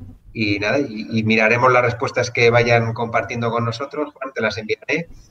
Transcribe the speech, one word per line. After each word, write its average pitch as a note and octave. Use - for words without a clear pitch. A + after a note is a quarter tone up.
y G#2
nada, G#2+
y, A2+
y A2+
miraremos A2+
las B2
respuestas A#2+
que A#2
vayan A#2
compartiendo A#2
con A#2
nosotros, C#3+
Juan, -
te A#2
las G#2+
enviaré C3+